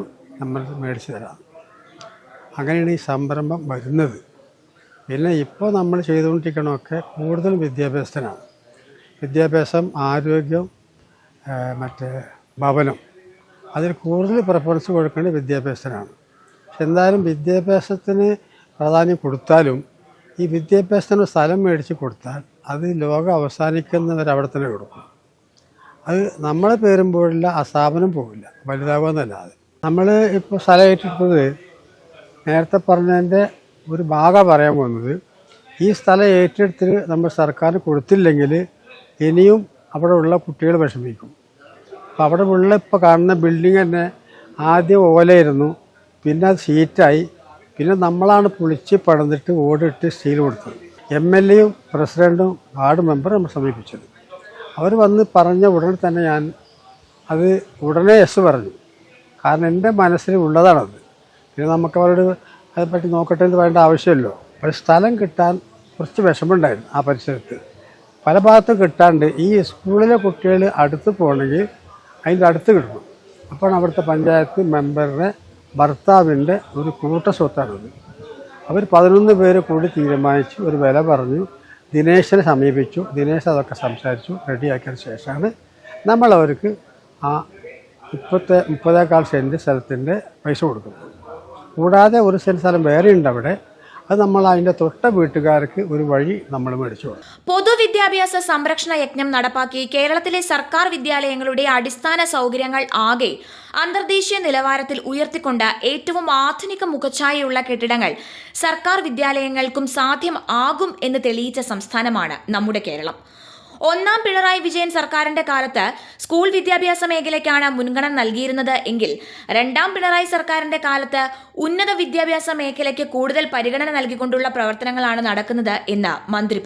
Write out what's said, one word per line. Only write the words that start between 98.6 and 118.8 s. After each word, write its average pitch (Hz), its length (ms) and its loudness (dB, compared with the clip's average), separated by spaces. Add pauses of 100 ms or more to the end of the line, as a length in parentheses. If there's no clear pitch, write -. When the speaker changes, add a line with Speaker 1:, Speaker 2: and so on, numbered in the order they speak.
Speaker 2:
യജ്ഞം 277 340 -6
നടപ്പാക്കി 254 460 -4 (140)
കേരളത്തിലെ 339 460 -2 (100)
സർക്കാർ 311 340 -2 (100)
വിദ്യാലയങ്ങളുടെ 269 720 -4 (100)
അടിസ്ഥാന 269 440 -4 (160)
സൗകര്യങ്ങൾ 262 480 -4 (240)
ആകെ 240 240 -2 (520)
അന്തർദേശീയ 392 540 -4 (100)
നിലവാരത്തിൽ 269 500 -2 (140)
ഉയർത്തിക്കൊണ്ട് 277 580 -4 (220)
ഏറ്റവും 339 360 -6 (160)
ആധുനിക 381 400 -6 (100)
മുഖച്ഛായയുള്ള 277 640 -4 (100)
കെട്ടിടങ്ങൾ 233 440 -2 (500)
സർക്കാർ 330 440 -2
വിദ്യാലയങ്ങൾക്കും 269 800 -4 (100)
സാധ്യം 285 400 -2 (280)
ആകും 311 280 -4 (140)
എന്ന് 262 200 -4
തെളിയിച്ച 240 320 -6 (120)
സംസ്ഥാനമാണ് 208 640 -6 (180)
നമ്മുടെ 208 320 -4
കേരളം. 156 300 -10 (720)
ഒന്നാം 392 360 0
പിണറായി 381 420 0
വിജയൻ 339 280 -4
സർക്കാരിന്റെ 302 540 -4
കാലത്ത് 262 340 -2 (400)
സ്കൂൾ 339 320 0
വിദ്യാഭ്യാസ 349 560 -2
മേഖലയ്ക്കാണ് 302 560 -2 (100)
മുൻഗണന 254 440 -4
നൽകിയിരുന്നത് 254 520 -4 (180)